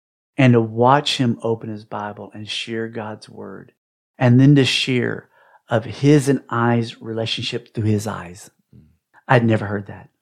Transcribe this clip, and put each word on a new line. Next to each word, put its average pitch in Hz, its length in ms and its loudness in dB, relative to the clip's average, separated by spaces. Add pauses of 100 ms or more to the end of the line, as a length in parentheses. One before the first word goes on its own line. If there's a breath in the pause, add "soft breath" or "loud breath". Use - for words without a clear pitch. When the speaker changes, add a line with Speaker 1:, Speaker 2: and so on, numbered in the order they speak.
(360)
Speaker 1:
and 127 180 6
to 117 60 4
watch 117 580 2
him 117 240 -2
open 113 260 -6
his 107 160 -12
Bible 104 500 -12
and 107 140 -16
share 113 400 -8
God's 107 400 -12
word, 101 440 -18 (460)
and 123 220 6
then 143 160 8
to 131 80 4
share 117 640 -4 (400 soft breath)
of 113 160 0
his 139 440 2
and 135 200 0
I's 117 520 -2
relationship 113 720 -8
through 110 100 -4
his 104 220 0
eyes. 92 440 -12 (240)
Speaker 2:
Mm. - 80 -20 (440 soft breath)
Speaker 1:
I'd 123 180 4
never 107 220 0
heard 101 200 -8
that. - 240 -20 (120)